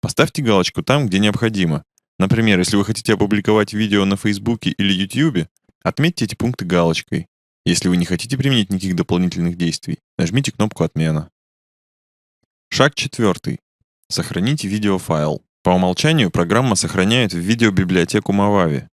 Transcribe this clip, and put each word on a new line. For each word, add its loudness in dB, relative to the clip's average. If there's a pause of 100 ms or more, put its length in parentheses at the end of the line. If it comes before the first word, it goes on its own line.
Поставьте -6
галочку 0
там, 0
где -2
необходимо. -2 (340)
Например, 2
если 0
вы 2
хотите 0
опубликовать 0
видео 0
на 2
Фейсбуке -2
или 0
Ютьюбе, 0 (340)
отметьте -2
эти -8
пункты -4
галочкой. 0 (380)
Если 0
вы 2
не 2
хотите -4
применить 0
никаких -2
дополнительных 0
действий, -4 (200)
нажмите 0
кнопку 0
«Отмена». -2 (1400)
Шаг 2
четвёртый. -2 (480)
Сохраните -2
видеофайл. 0 (200)
По 0
умолчанию 2
программа 2
сохраняет 0
в -4
видеобиблиотеку 0
Movavi. 2